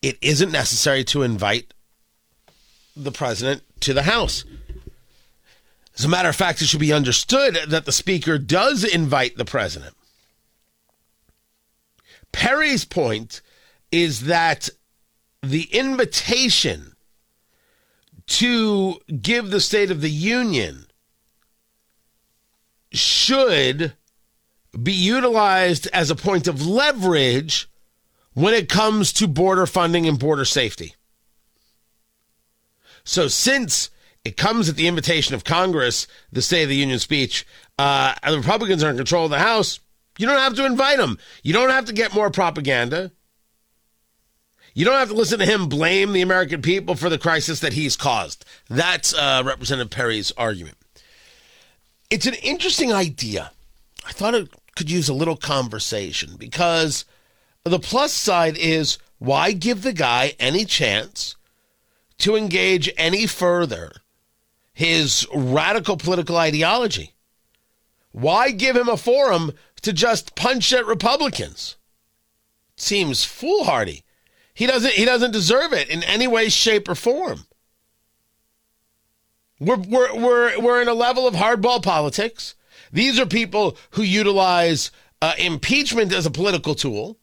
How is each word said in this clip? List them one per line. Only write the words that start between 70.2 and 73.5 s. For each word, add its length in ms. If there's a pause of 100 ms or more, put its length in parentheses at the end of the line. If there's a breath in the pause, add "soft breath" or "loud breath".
punch 360
at 140
Republicans? 920 (1000)
Seems 480
foolhardy. 800 (500)